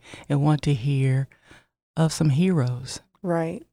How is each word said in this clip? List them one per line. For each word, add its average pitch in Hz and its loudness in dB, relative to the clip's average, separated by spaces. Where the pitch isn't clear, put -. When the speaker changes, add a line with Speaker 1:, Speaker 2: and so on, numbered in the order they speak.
Speaker 1:
and 143 0
want 151 2
to 147 2
hear 135 0
of 160 2
some 156 2
heroes. 131 0
Speaker 2:
Right. 170 -4